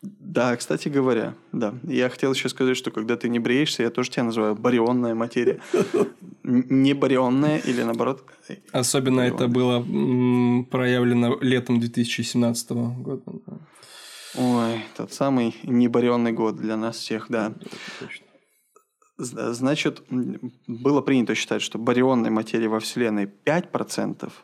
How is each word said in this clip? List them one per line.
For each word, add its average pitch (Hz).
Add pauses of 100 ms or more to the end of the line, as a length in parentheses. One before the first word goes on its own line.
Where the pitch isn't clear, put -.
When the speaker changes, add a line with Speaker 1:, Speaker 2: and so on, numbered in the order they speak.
Speaker 1:
Да, 123
кстати 151
говоря, 127 (160)
да. 113 (100)
Я 127
хотел 135
ещё 131
сказать, 127
что 127
когда 110
ты 117
не 117
бреешься, 127
я 117
тоже 123
тебя 135
называю 110
барионная 120
материя. 117 (140)
Speaker 2:
<laughs> -
Speaker 1:
Н-, 123
не 135
барионная 135
или 120
наоборот, 120 (260)
э, 101 (160)
Speaker 2:
Особенно 127
это 123
Speaker 1:
барионная. -
Speaker 2:
было, 123
м, 123
проявлено 120
летом 127
две 117
тысячи 120
семнадцатого 120 (140)
года, 135 (220)
да. - (760)
Speaker 1:
Ой, 117 (160)
тот -
самый 127
небарионный 120
год 113
для 110
нас 113
всех, 110
да. 110
Speaker 2:
Да, - (440)
точно. - (920)
Speaker 1:
З-, 120
значит, 135 (100)
м, 127 (160)
было 131
принято 123
считать, 107
что -
барионной 123
материи 110
во 110
Вселенной 110
пять 160
процентов - (120)